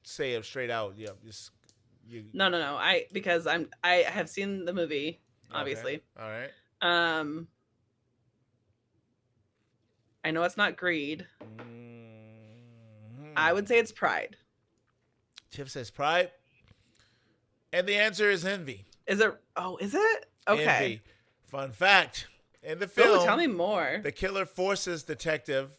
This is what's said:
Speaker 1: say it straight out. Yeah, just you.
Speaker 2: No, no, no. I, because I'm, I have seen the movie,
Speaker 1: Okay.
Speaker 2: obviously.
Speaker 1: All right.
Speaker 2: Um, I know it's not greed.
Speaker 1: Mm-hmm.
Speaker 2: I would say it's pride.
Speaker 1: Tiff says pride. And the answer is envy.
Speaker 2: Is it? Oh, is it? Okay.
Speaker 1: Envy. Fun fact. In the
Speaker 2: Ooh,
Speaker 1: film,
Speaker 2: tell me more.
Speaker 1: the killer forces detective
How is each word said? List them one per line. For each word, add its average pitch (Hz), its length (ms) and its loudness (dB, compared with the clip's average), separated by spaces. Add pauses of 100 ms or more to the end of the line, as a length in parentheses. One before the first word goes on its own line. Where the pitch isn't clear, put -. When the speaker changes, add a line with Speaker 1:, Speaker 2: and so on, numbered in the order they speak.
Speaker 1:
say 135 300 -6
it 110 140 -4
straight 123 240 -6
out. 107 260 -4
Yeah, 107 120 -12 (180)
just - 240 -18 (580)
you. 117 240 -16
Speaker 2:
No, 190 160 2
no, 175 100 2
no. 143 180 -2
I, 175 360 2
because 175 340 0
I'm, 156 220 -2 (140)
I 180 140 4 (100)
have 175 240 -4
seen 196 340 -6
the 175 80 -4
movie, 156 480 -4 (300)
Speaker 1:
Okay. 113 100 -6
Speaker 2:
obviously. 139 420 -6 (160)
Speaker 1:
All 110 120 -12
right. 123 200 -10 (300)
Speaker 2:
Um, 165 680 0 (2750)
I 160 80 -4
know 160 140 0
it's 180 120 -2
not 202 200 0
greed. 160 500 -4 (160)
Speaker 1:
Mm-hmm. 113 1900 -20
Speaker 2:
I 160 160 4
would 202 160 0
say 233 100 6
it's 226 140 0
pride. - 440 -2 (1120)
Speaker 1:
Tiff 139 200 -14
says 123 200 -10
pride. 170 400 0 (1400)
And 180 140 0
the 202 80 2
answer 208 340 4
is 180 140 0
envy. 151 400 -6 (220)
Speaker 2:
Is 202 140 0
it? 214 140 6 (220)
Oh, 180 220 -6
is 202 160 -4
it? 427 320 2 (220)
Okay. 202 160 4
Speaker 1:
Envy. 117 380 0 (460)
Fun 135 240 -10
fact. 180 560 4 (340)
In 160 160 -8
the 196 80 -4
Speaker 2:
Ooh, - 20 -16
Speaker 1:
film, 208 380 8
Speaker 2:
tell 208 100 6
me 339 120 4
more. 180 540 0
Speaker 1:
the 156 100 -4
killer 190 340 -2
forces 180 560 -2
detective 143 760 -4